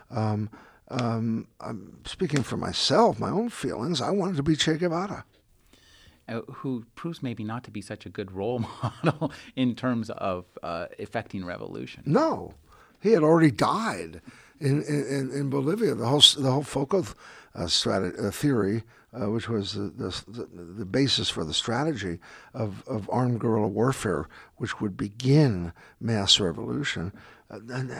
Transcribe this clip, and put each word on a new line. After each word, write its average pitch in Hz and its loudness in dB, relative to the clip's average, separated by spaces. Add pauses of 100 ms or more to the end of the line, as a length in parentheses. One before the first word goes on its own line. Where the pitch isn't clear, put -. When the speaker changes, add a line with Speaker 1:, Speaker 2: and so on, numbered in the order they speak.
(100)
Speaker 1:
Um, 107 0 (400)
um, 117 -2 (120)
I'm 98 -12
speaking 147 0
for - -6
myself, 131 4
my 104 -2
own 220 0
feelings. 135 -2
I 113 0
wanted 190 0
to 139 2
be 156 4
Che 156 2
Guevara. 175 -2 (1000)
Speaker 2:
Uh, 113 -6 (100)
who 127 -6
proves - -8
maybe 117 -4
not 113 -6
to 107 -16
be 104 -8
such - -12
a - -12
good 95 -6
role 107 -2 (180)
<laughs> - -4
model 151 0 (240)
in 127 2
terms 117 -2
of, 92 -4 (160)
uh, 85 -6 (120)
effecting 104 -8
revolution. - -10
Speaker 1:
No. 254 2 (460)
He 214 4
had 175 8
already 160 8
died 107 0 (380)
in, 143 2
in, 135 -2
in 143 -2
Bolivia. 151 2
The 117 -2
whole 139 4
s-, - 8
the 135 0
whole 139 2
Foucault, 143 -2 (460)
uh, - -4
strate-, 101 0
uh, 101 -2
theory, 113 2 (280)
uh, 104 -4
which 110 -2
was 107 -2
the, 101 -6
the, 98 -8
the, 107 -10 (300)
the 110 -6
basis 120 2
for - -2
the 76 -4
strategy 113 -2 (360)
of, 110 -4
of 110 -6
armed 123 2
guerrilla 110 2
warfare, 101 0 (300)
which - -6
would 101 -2
begin 110 4 (260)
mass 110 4
revolution. 104 -2 (380)
Uh, 107 -14 (160)
and 131 -4